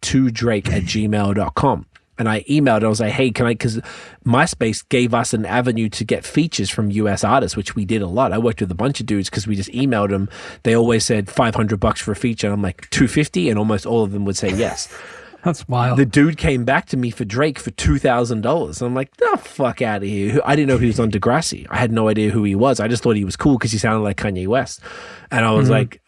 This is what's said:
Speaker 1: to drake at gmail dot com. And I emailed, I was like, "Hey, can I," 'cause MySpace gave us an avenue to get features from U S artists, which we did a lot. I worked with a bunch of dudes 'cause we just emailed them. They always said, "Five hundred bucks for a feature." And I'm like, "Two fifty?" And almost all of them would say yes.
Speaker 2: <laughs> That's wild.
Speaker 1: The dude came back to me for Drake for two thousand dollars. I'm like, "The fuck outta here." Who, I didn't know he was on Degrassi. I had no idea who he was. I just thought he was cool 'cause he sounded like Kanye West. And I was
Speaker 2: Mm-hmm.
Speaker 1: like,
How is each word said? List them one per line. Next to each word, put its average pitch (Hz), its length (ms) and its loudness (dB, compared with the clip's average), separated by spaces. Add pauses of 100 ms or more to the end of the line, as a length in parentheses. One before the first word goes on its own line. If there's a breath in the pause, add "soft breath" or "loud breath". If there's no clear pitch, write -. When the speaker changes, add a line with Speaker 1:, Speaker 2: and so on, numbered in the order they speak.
Speaker 1:
to 131 280 2
drake 113 400 -2
at 92 140 0
gmail 104 520 0
dot - 200 -2
com. 113 300 2 (320)
And 113 100 -2
I 110 140 0
emailed, 131 420 2
I 113 60 4
was 107 100 0
like, 107 140 0
"Hey, 131 180 2
can 120 140 0
I," 117 100 2
'cause 113 240 -4 (460 loud breath)
MySpace 123 640 0
gave 123 240 2
us 120 200 0
an 110 120 0
avenue 113 440 0
to - 140 -6
get 110 220 -4
features 147 440 -2
from 104 220 -2
U 104 160 0
S 98 160 -2
artists, 110 320 2
which - 200 -6
we 104 100 -2
did 107 160 0
a 92 60 -4
lot. 101 260 0
I 104 40 0
worked 113 220 0
with 98 100 -2
a 87 60 -4
bunch 120 240 -2
of 110 60 -6
dudes 101 240 -2
'cause 104 180 -6
we 107 80 -2
just 95 160 -6
emailed 117 380 0
them. 98 180 0 (360 loud breath)
They 113 120 4
always 117 300 2
said, 104 240 0
"Five 113 260 0
hundred 107 240 0
bucks 107 220 0
for 110 100 -4
a 101 60 -2
feature." 113 300 -2
And 101 60 0
I'm 101 80 -2
like, - 280 -6
"Two - 180 2
fifty?" 156 420 0
And 107 80 2
almost 107 280 0
all 113 180 2
of 98 80 -2
them 101 140 -4
would 98 120 -2
say 101 160 -2
yes. - 400 -4
Speaker 2:
<laughs> - 40 -18 (460 loud breath)
That's 170 240 -2
wild. 123 300 2
Speaker 1:
The 135 80 6
dude 147 320 4
came 131 280 0
back 139 240 2
to 147 80 -2
me 123 120 -2
for 117 160 -6
Drake 131 320 -2
for - 140 -10
two - 260 0
thousand 120 440 0
dollars. 113 380 -2
I'm 123 140 -4
like, 131 240 -6
"The - 240 2
fuck - 400 -2
outta 104 240 -2
here." 101 280 -2
Who, 147 120 4
I 143 100 2
didn't 147 120 2
know 131 100 4
he 117 80 2
was 113 140 0
on 113 100 2
Degrassi. 120 640 0
I - 60 -4
had 120 140 0
no 110 180 2
idea 107 200 2
who 104 140 0
he 101 100 2
was. 117 260 4
I 104 80 0
just 117 140 -2
thought 117 140 2
he 101 100 -2
was 92 100 -6
cool 139 220 4
'cause 107 140 -2
he 110 80 0
sounded 110 240 0
like 101 140 -2
Kanye 92 280 -4
West. 123 360 -2 (500 loud breath)
And 117 120 2
I 110 60 4
was 139 140 4
Speaker 2:
Mm-hmm. 127 80 4
Speaker 1:
like, 107 360 0